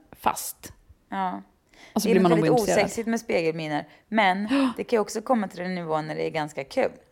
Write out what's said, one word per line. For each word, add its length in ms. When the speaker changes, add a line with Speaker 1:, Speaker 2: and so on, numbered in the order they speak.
Speaker 1:
fast. 600
Speaker 2:
Ja. 340
Speaker 1:
Och 100
så 60
Speaker 2:
Det 40
är 20
Speaker 1:
blir 80
man 80
Speaker 2:
något 80
Speaker 1:
nog 80
Speaker 2:
väldigt 140
Speaker 1:
intresserad. 260
Speaker 2:
osexigt 220
med 120
spegelminer. 680
Men 340
Speaker 1:
<gasps> 80
Ja. 260
Speaker 2:
det 80
kan 120
ju 40
också 220
komma 260
till 120
en 140
nivå 260
när 140
det 120
är 40
ganska 340
kul. 260